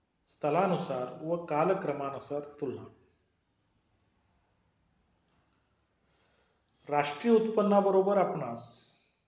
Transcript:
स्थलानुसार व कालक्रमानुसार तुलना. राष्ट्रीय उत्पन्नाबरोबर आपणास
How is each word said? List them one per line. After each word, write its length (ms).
स्थलानुसार 960
व 220
कालक्रमानुसार 960
तुलना. 240
राष्ट्रीय 460
उत्पन्नाबरोबर 840
आपणास 760